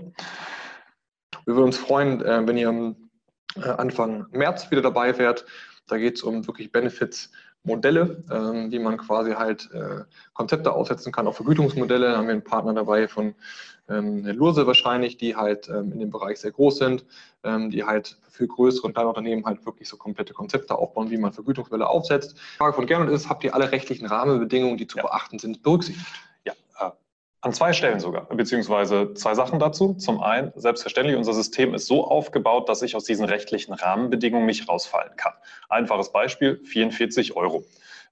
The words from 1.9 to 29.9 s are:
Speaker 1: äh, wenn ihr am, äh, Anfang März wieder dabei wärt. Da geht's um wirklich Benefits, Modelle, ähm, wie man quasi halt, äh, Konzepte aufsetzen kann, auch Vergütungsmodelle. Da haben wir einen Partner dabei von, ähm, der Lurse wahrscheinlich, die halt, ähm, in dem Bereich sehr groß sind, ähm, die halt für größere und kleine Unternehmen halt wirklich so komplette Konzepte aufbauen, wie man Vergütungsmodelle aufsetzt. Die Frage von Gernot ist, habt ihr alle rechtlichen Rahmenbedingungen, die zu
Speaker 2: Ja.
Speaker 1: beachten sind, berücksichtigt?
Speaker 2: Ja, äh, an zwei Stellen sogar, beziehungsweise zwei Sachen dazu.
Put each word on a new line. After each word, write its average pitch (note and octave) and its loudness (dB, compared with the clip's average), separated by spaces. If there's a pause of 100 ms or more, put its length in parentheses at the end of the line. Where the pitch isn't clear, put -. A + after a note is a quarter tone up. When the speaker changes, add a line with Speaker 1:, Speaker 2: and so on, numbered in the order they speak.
Speaker 1:
äh, A2+ 2
wenn A#2 2
ihr A#2 2
am, A2+ -4 (460)
äh, D#3 -6
Anfang A2+ -2
März C#3 -2
wieder C3 4
dabei B2 2
wärt. A#2+ 2 (420)
Da A2 -2
geht's A#2+ 0
um A2+ -4
wirklich - -12
Benefits, - -2 (320)
Modelle, D#3+ 2
ähm, A2+ -4
wie B2 -4
man A2 -2
quasi A2 0
halt, A2 -4
äh, - -8 (280)
Konzepte C3+ 0
aufsetzen - -2
kann, A#2 -2
auch G#2+ -2
Vergütungsmodelle. B2 2
Da A#2 2
haben A2 0
wir A2+ 0
einen A2 0
Partner A2 -2
dabei G#2+ 2
von, G#2+ -4 (520)
ähm, G#2 -4
der G#2 -4
Lurse D3 4
wahrscheinlich, B2 2
die A#2 -4
halt, G#2 0
ähm, G#2 -4
in A2 -8
dem G#2+ -4
Bereich G#2 -6
sehr A2 -6
groß C#3 4
sind, C3 0 (400)
ähm, A2 -2
die G#2+ -4
halt G#2+ -2 (140)
für - -4
größere B2+ 2
und - -4
kleine A#2 2
Unternehmen A2+ -4
halt G#2 -6
wirklich - -14
so G#2 -18
komplette G#2 -10
Konzepte - -4
aufbauen, A2 -4
wie A2+ -2
man G2+ -2
Vergütungsmodelle A#2 -4
aufsetzt. D3+ 0
Die - -20
Frage D3 6
von C3 0
Gernot E3 4
ist, D3 0
habt - -2
ihr - 0
alle C3+ 4
rechtlichen B2+ -2
Rahmenbedingungen, A#2+ 2
die A2 -8
zu - -12
Speaker 2:
Ja. A2+ -4
Speaker 1:
beachten - -4
sind, A2 -8
berücksichtigt? E3+ 2 (400)
Speaker 2:
Ja, - -8 (240)
äh, F#2 -4 (500)
an B2 -2
zwei E3+ 4
Stellen B2 2
sogar, F2 -6
beziehungsweise G#2 0
zwei G#2+ 0
Sachen B2 0
dazu. D#3 2